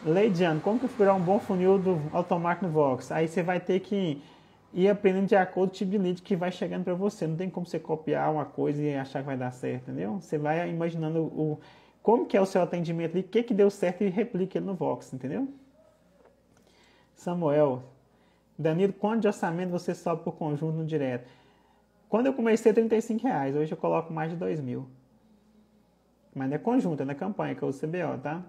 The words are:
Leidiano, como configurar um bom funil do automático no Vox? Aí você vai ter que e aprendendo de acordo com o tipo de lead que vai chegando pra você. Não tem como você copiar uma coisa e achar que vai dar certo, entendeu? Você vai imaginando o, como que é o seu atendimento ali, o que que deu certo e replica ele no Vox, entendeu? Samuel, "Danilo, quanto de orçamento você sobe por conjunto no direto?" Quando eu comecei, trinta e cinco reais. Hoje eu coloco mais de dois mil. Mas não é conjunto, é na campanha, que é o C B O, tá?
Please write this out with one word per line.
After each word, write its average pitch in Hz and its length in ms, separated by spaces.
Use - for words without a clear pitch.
Leidiano, 175 540
como 208 180
configurar 202 380
um 185 40
bom 190 200
funil 190 360
do 185 240
automático 175 540
no 170 40
Vox? 143 400
Aí 160 160
você 170 160
vai 180 160
ter 180 220
que 190 420
e 180 120
aprendendo 196 400
de 208 80
acordo 185 340
com 190 40
o - 40
tipo 196 140
de 214 60
lead 180 220
que - 140
vai 180 160
chegando 180 320
pra 180 120
você. 190 340
Não 160 80
tem 185 120
como 180 160
você 175 140
copiar 156 540
uma 151 120
coisa 147 380
e 147 140
achar 135 240
que 135 60
vai 139 100
dar 127 160
certo, 127 320
entendeu? 170 360
Você 160 160
vai 156 320
imaginando 165 540
o, 151 380
como 240 240
que - 100
é 196 40
o 190 40
seu 190 160
atendimento 170 520
ali, 175 80
o 185 80
que 233 160
que 226 100
deu 202 160
certo 180 320
e 202 60
replica 185 500
ele 175 80
no 190 80
Vox, 135 380
entendeu? 147 360
Samuel, 151 680
"Danilo, 165 340
quanto 208 300
de 208 60
orçamento 180 420
você 175 240
sobe 165 300
por 170 80
conjunto 156 440
no 160 80
direto?" 135 460
Quando 233 180
eu 269 80
comecei, 226 380
trinta 226 240
e 220 40
cinco 220 260
reais. 139 280
Hoje 156 180
eu 175 60
coloco 165 340
mais 160 200
de 175 40
dois 175 240
mil. 131 280
Mas 135 140
não 143 80
é - 20
conjunto, 190 420
é 135 60
na 139 80
campanha, 160 400
que - 80
é 143 40
o 139 60
C 135 140
B 170 160
O, 139 160
tá? 151 300